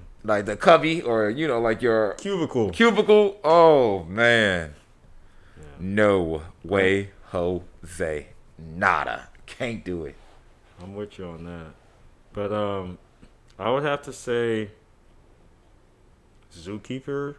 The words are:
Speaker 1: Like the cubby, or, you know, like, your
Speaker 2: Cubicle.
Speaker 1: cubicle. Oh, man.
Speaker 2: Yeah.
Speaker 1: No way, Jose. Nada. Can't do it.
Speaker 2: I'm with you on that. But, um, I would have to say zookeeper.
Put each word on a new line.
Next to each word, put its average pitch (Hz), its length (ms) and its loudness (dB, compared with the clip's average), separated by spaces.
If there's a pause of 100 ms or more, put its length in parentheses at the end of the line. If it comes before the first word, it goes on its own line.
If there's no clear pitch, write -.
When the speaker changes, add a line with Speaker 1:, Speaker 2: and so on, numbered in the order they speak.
(260)
Speaker 1:
Like 104 200 0
the 107 100 -4
cubby, 165 460 4
or, 110 280 0
you 147 200 -4
know, 117 100 0
like, 113 220 0
your 113 320 2
Speaker 2:
Cubicle. 156 560 -2
Speaker 1:
cubicle. 208 720 4
Oh, 147 640 6
man. 98 680 2 (840)
Speaker 2:
Yeah. - 60 -20 (180)
Speaker 1:
No 92 600 0 (200)
way, 98 460 0 (220)
Jose. 85 960 -6 (300)
Nada. 80 720 -2 (180)
Can't 117 380 -10
do 87 220 -8
it. 71 100 -14 (640)
Speaker 2:
I'm 95 140 -16
with 104 240 -12
you 92 60 -12
on 85 180 -14
that. 85 300 -16 (580)
But, 104 220 -6
um, 98 460 -6 (600)
I 101 100 -2
would 135 140 0
have 143 200 -2
to 135 100 -14
say 117 560 -4 (1800)
zookeeper. 127 840 -10